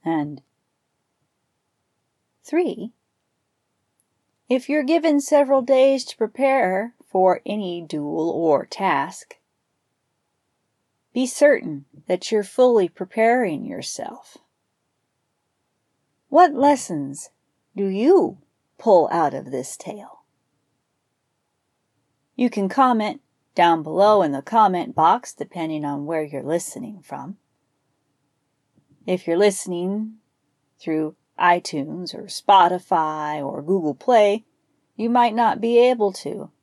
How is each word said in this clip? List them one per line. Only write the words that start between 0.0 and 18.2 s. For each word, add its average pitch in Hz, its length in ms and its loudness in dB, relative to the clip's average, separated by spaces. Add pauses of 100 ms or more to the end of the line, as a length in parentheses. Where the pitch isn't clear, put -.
And 147 380 -4 (2000)
three, 277 480 -4 (1600)
if 254 180 0
you're 302 160 -2
given 302 380 2
several 277 400 2
days 262 440 2
to - 120 -18
prepare 226 800 -2 (120)
for 185 380 2
any 185 360 -6
duel 156 480 -6
or 156 360 0
task, 170 720 -6 (1800)
be 254 120 -2
certain 240 600 0 (220)
that 180 240 -4
you're 208 120 0
fully 226 460 2
preparing 220 760 0
yourself. - 720 -14 (1900)
What 302 240 6
lessons 190 760 -2 (460)
do 202 100 -4
you 226 540 2 (380)